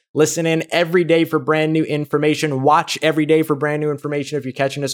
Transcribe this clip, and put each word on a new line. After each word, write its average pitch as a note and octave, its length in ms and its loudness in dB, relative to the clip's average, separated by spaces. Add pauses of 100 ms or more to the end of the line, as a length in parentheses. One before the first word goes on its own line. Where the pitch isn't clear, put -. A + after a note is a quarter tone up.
(140)
Listen D3+ 320 2
in E3 240 0
every F3 340 2
day E3 220 4
for D#3 140 0
brand D#3 340 0
new D#3+ 100 2
information. D3 800 -2
Watch D3+ 400 2
every D#3 240 2
day D#3 160 4
for D3+ 140 -2
brand D3 260 -2
new D3+ 80 -2
information D3 480 -6
if B2+ 80 -8
you're B2+ 60 -8
catching C#3 320 -4
us C3 100 -4